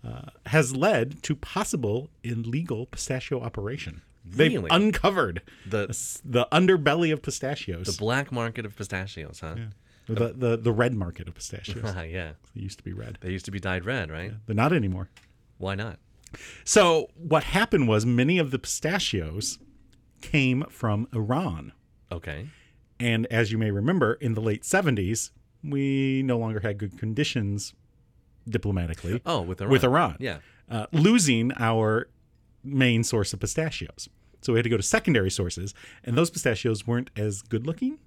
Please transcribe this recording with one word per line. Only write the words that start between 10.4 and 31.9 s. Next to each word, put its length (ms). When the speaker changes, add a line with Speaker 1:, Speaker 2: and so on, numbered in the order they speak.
Speaker 1:
the 140
red 220
market 340
of 80
pistachios. 480
Speaker 2:
<laughs> 240
Yeah. 260
Speaker 1:
They 60
used 160
to 60
be 100
red. 280
Speaker 2:
They 100
used 140
to 60
be 80
dyed 260
red, 260
right? 200
Speaker 1:
Yeah. 140
They're 100
not 160
anymore. 380
Speaker 2:
Why 180
not? 220
Speaker 1:
So 520
what 300
happened 420
was 180
many 320
of 140
the 80
pistachios 1000
came 480
from 440
Iran. 600
Speaker 2:
Okay. 360
Speaker 1:
And 280
as 240
you 60
may 140
remember, 420
in 220
the 60
late 220
seventies, 680
we 600
no 140
longer 240
had 160
good 200
conditions 760
diplomatically 800
Speaker 2:
Oh, 160
with 200
Iran. 100
Speaker 1:
with 120
Iran. 360
Speaker 2:
Yeah. 180
Speaker 1:
Uh, 240
losing 640
our 500